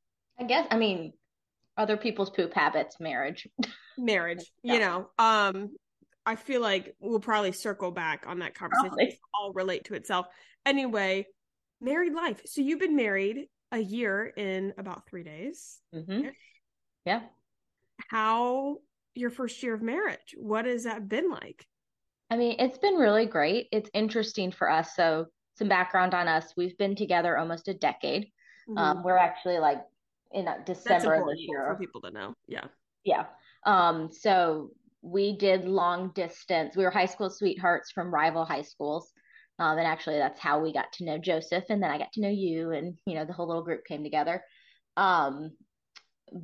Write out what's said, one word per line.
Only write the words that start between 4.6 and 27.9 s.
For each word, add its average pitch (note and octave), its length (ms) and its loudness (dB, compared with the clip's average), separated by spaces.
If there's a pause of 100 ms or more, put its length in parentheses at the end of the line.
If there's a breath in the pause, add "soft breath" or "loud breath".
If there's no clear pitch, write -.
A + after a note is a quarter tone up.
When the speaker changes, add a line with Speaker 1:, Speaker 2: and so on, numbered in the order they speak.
Speaker 1:
Yeah. A#3+ 100 0
Speaker 2:
you A#3+ 60 6
know. F#3 300 0 (100)
Um, G#3 560 4 (500)
I A3+ 100 -2
feel B3+ 240 -2
like G3 400 -2
we'll A3+ 220 -2
probably G#3 320 0
circle G3 380 -6
back E3 360 -4
on F3 120 -8
that E3+ 140 -8
conversation. F#3 360 0
Speaker 1:
Probably. F#3 160 2
Speaker 2:
It'll - 120 -4 (160)
all G3+ 200 -4
relate F#3 320 -4
to - 80 -12
itself. F3+ 340 -4 (380 loud breath)
Anyway, G#3+ 600 0 (540)
married D4 340 0
life. D#4+ 320 -4
So - 160 -8
you've C#4+ 200 0
been E4 160 2
married G#3+ 500 0 (240)
a A#3+ 80 -2
year G#3 460 -2
in G3 520 -4
about G3 300 -12
three F3 160 -14
days. E3+ 560 -14 (160)
Speaker 1:
Mm-hmm. F#3+ 300 -6
Speaker 2:
Ish. C4+ 100 -12 (680 soft breath)
Speaker 1:
Yeah. G#3 160 0 (880)
Speaker 2:
How, A#3+ 680 0 (380)
your A#3+ 140 -2
first A#3+ 340 -8
year A#3+ 100 -2
of G#3+ 80 -4
marriage, C#4+ 560 -4
what A3 280 -2
has A#3+ 180 -2
that A3 240 -6
been C4+ 240 0
like? - 340 -12 (640)
Speaker 1:
I A#3 80 0
mean, A#3 220 2
it's C4 180 2
been G4+ 180 2
really A3 300 6
great. F3 460 0
It's G#3+ 220 -2
interesting G#3+ 580 -2
for - 180 0
us. D#3 260 0
So E3 320 4 (300)
some G#3+ 120 0
background F#3 440 4
on F3 140 2
us. D#3+ 300 0
We've F3+ 200 -2
been G3+ 180 0
together F3 420 2
almost E3 320 -4
a F#3+ 40 -2
decade. D3+ 520 -2 (440 soft breath)